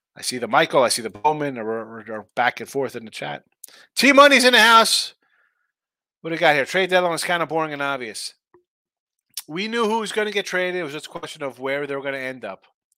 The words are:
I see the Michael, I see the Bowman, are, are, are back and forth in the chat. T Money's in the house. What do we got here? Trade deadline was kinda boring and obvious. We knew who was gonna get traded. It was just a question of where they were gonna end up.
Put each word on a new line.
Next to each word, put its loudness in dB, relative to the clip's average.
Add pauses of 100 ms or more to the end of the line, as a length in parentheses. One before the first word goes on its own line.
(160)
I -16
see -6
the -6
Michael, 2
I 4
see -4
the -8
Bowman, -4
are, -8
are, -10
are -12
back 0
and -12
forth -6
in -12
the -16
chat. -12 (500)
T 4
Money's 8
in 6
the 6
house. 4 (1040)
What -10
do -4
we -6
got 4
here? 0
Trade 0
deadline 2
was -4
kinda -2
boring -4
and -10
obvious. -8 (1120)
We -8
knew -2
who 0
was -8
gonna -4
get -4
traded. -4
It -6
was -10
just -12
a -18
question -14
of -10
where -6
they -8
were -8
gonna -6
end -10
up. -12 (320)